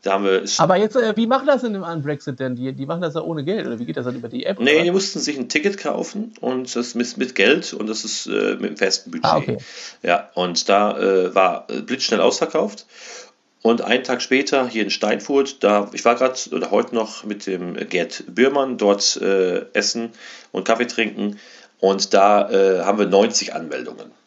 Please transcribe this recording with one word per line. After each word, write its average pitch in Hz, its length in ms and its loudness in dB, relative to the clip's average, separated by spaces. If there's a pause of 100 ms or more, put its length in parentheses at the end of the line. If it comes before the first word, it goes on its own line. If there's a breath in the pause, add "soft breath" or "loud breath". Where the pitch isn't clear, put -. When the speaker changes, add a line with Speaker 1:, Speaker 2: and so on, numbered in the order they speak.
Speaker 1:
Da 95 100 0
haben 98 120 0
wir 95 200 2
sch- - 160 -4
Speaker 2:
Aber 175 160 4
jetzt, 214 200 0
äh, 220 200 2
wie 226 100 0
machen 269 200 0
das 277 180 2
in 220 80 -4
dem 196 100 -6
Unbrexit 151 560 -6
denn? 127 160 -4
Die, 127 180 -6
die 131 140 -8
machen 165 140 -6
das 160 140 -4
ja 160 80 -2
ohne 160 220 -4
Geld, 180 220 -2
oder 120 120 -6
wie 120 60 -6
geht - 120 -6
das 123 80 -6
dann 123 100 -4
über 120 140 -10
die 123 180 -6
App, 196 140 -2
Speaker 1:
Nee, 139 160 4
Speaker 2:
oder? 170 80 4
Speaker 1:
die 175 80 2
mussten 190 260 -2
sich 139 200 -4
ein 123 100 -6
Ticket 202 300 -2
kaufen 208 640 -6
und 127 360 -4
das 120 180 -6
mit, 120 220 -4
mit 120 180 -4
Geld 139 380 4
und 110 160 -6
das 110 160 -6
ist, - 220 -8
äh, 101 280 0
mit 98 120 -6
einem - 100 -6
festen - 340 -2
Budget. 82 200 -6
Speaker 2:
Ah, 80 80 4
okay. - 200 -4 (440 loud breath)
Speaker 1:
Ja, 87 320 0
und 87 340 -2
da, 104 300 4
äh, 95 360 2
war, 92 340 2
äh, 64 140 -6
blitzschnell - 380 -2
ausverkauft. 208 680 0 (760 loud breath)
Und 113 200 2
einen 127 220 0
Tag 123 180 -2
später 131 460 2
hier 113 160 -2
in 98 60 -4
Steinfurt, 135 760 0
da, 104 280 4
ich - 120 -10
war 120 100 6
grad 127 380 0
oder - 180 -4
heute 117 240 0
noch 110 300 -4
mit 104 220 -8
dem 90 280 -6 (140)
Gerd 87 400 -2
Bührmann 135 500 0
dort, 101 420 2
äh, 92 520 0
essen 113 380 -2 (420 loud breath)
und 95 120 -6
Kaffee 113 220 0
trinken. 104 540 -4 (400 loud breath)
Und 98 340 2
da, 104 340 6
äh, 95 360 4
haben 101 160 2
wir 101 60 4
neunzig 98 500 2
Anmeldungen. 65 560 -10 (140)